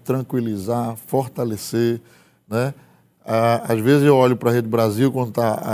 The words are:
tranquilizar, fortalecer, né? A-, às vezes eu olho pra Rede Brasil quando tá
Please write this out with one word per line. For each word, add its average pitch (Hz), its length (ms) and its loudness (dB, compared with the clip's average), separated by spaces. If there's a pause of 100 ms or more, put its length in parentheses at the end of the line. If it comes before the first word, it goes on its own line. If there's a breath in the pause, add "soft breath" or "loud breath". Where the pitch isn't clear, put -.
tranquilizar, 117 920 -4
fortalecer, 120 1040 -4 (460 soft breath)
né? 123 280 -4 (500 soft breath)
A-, 117 480 0
às 113 80 0
vezes 139 240 4
eu 147 100 6
olho 127 220 4
pra 120 140 0
Rede 117 180 0
Brasil 113 420 2
quando 120 220 -4
tá 113 220 0 (200)